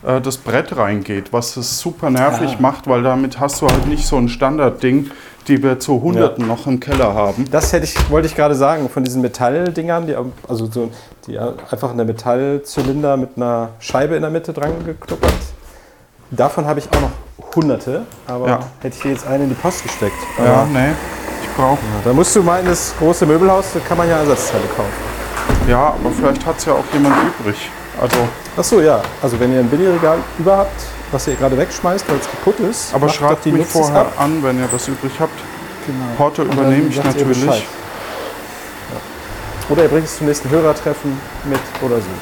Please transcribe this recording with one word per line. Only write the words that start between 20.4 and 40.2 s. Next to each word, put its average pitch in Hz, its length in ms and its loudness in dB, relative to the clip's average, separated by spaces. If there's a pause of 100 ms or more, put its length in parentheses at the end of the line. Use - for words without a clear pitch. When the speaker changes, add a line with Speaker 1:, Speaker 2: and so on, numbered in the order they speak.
Speaker 2:
Aber 135 120 4
Speaker 1:
nee, 139 240 2 (520)
ich - 140 -10
brauch 139 220 2
Speaker 2:
ja, 107 260 -4
da 120 80 2
musst 156 240 4
du 202 80 6
mal 175 160 4
in 185 60 0
das 175 340 0
große 170 260 4
Möbelhaus, 190 480 6
da 170 60 -2
kann 170 180 -2
man 170 120 2
ja 165 80 4
Ersatzteile 127 480 2 (100)
kaufen. - 920 -2
Speaker 1:
Ja, 120 100 6 (180)
aber 120 140 0
vielleicht 131 340 0
hat's 160 200 -2
ja 156 80 2
auch 135 180 2
jemand 143 240 4 (240)
übrig. 104 160 -2 (460)
Also 123 160 2 (420)
Speaker 2:
Ach 180 40 2
so, 196 180 6
ja. 143 200 6 (220)
Also 120 160 0
wenn 123 140 4
ihr 131 60 4
ein 120 100 4
Billigregal 170 480 4 (200)
über 190 200 4
habt, 196 240 0 (300)
was 135 160 -2
ihr 139 80 -2
gerade 131 220 2
wegschmeißt, 180 520 0
weil's 139 200 -2
kaputt - 300 0
ist, 208 340 -2
Speaker 1:
Aber 139 120 2
Speaker 2:
macht 151 100 2
Speaker 1:
schreibt 147 240 2
Speaker 2:
doch - 40 -12
die 156 100 2
Speaker 1:
mich 147 80 4
Speaker 2:
Nutzis 165 180 -4
Speaker 1:
vorher 147 220 4
Speaker 2:
ab. - 160 0
Speaker 1:
an, 151 260 0
wenn 127 160 2
ihr 127 120 0
das 123 180 -4
übrig 135 300 -4
habt. 156 120 0 (540)
Speaker 2:
Genau. 131 200 -4 (120)
Speaker 1:
Porto 147 240 2
Speaker 2:
Und 135 80 0
dann 135 80 0
Speaker 1:
übernehme 135 320 4
ich 127 60 -2
Speaker 2:
sagt 143 120 0
ihr 135 40 2 (140)
Speaker 1:
natürlich. 127 200 2
Speaker 2:
Bescheid. 117 180 2 (1300)
Ja. 113 60 -8 (760)
Oder 165 100 4
ihr 151 60 6
bringt 156 160 2
es - 120 -10
zum 156 100 -2